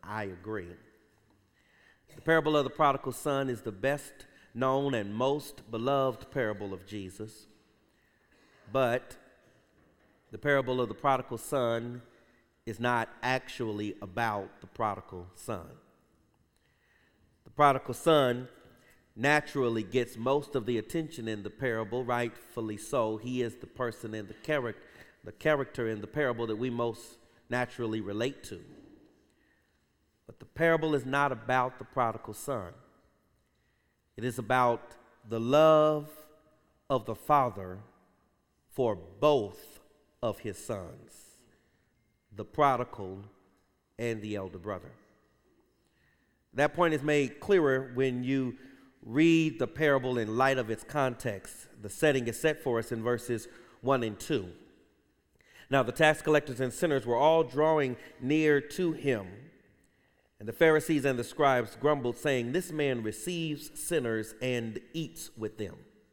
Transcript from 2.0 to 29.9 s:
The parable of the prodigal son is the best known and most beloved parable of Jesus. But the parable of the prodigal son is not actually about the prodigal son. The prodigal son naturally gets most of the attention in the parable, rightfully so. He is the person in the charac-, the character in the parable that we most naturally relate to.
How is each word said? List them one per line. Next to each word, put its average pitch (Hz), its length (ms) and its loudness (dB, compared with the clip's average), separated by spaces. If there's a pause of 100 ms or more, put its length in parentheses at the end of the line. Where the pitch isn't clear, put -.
The - 60 -20
parable 156 360 4
of 143 60 4
the 127 80 -2
prodigal 139 400 0
son 135 380 -2
is 117 120 -6
the 110 100 -8
best 135 540 -6 (300)
known 131 400 0
and 101 180 -4
most 135 560 -2
beloved 127 640 -2
parable 104 420 -4
of 92 140 -14
Jesus. 107 600 -12 (1200)
But 127 460 0 (1120)
the 110 80 -12
parable 131 420 2
of 113 80 0
the 104 60 -8
prodigal 127 420 0
son 120 640 -2 (640)
is 107 140 -10
not 120 300 0 (120)
actually 113 800 -4
about 101 600 -4
the 95 60 -18
prodigal 95 680 -6
son. 85 420 -8 (1700)
The - 80 -20
prodigal 135 420 4
son 127 560 4 (680)
naturally 131 640 2
gets 113 360 -2
most 139 380 -2
of 117 100 -2
the 120 120 0
attention 135 500 -6
in 107 140 -6
the 101 80 -10
parable, 113 540 -4
rightfully 120 720 -4
so. 110 400 -2
He 123 260 -4
is 117 140 -2
the - 100 -16
person 117 480 -8
in 107 140 -8
the 104 60 -16
charac-, 127 420 -4 (480)
the - 80 -14
character 139 560 -2
in 107 140 -4
the - 60 -12
parable 123 400 -2
that 110 100 -2
we 123 120 -2
most 117 480 -6 (320)
naturally 117 520 -2
relate 107 420 -4
to. 85 180 -14 (1600)